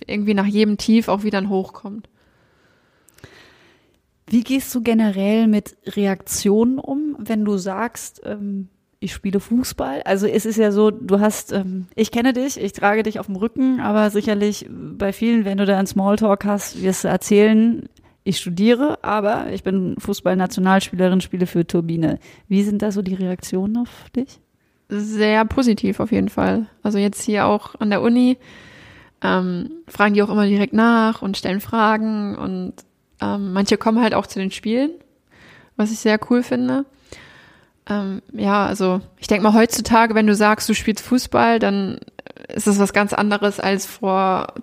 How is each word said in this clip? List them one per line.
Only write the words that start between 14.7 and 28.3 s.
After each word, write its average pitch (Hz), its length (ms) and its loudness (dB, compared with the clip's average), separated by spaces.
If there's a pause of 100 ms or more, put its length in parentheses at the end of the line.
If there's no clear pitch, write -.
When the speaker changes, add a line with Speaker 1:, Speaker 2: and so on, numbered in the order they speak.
Speaker 2:
vielen, 226 320 2
wenn 196 140 -2
du 202 60 2
da 190 120 4
einen 196 100 0
Smalltalk 202 580 2
hast, 202 360 -4
wirst 185 220 -2
du 208 40 -2
erzählen, 220 800 4 (380)
ich 190 140 -2
studiere, 233 640 2
aber 208 480 -2
ich 196 100 -10
bin 185 340 -2
Fußballnationalspielerin, 185 1200 0
spiele 180 260 -4
für 170 180 0
Turbine. 165 540 -2 (300)
Wie 196 140 2
sind 208 180 -2
da 214 100 -2
so 196 100 -4
die 185 120 -4
Reaktionen 185 640 -4
auf - 360 -8
dich? - 280 -6 (480)
Speaker 1:
Sehr 214 560 0
positiv 220 560 0
auf 208 100 -2
jeden 196 160 0
Fall. 190 380 0 (180)
Also 208 140 0
jetzt 202 240 0
hier 208 240 0
auch 208 340 0
an 214 100 -2
der 202 120 0
Uni, 247 360 4 (840)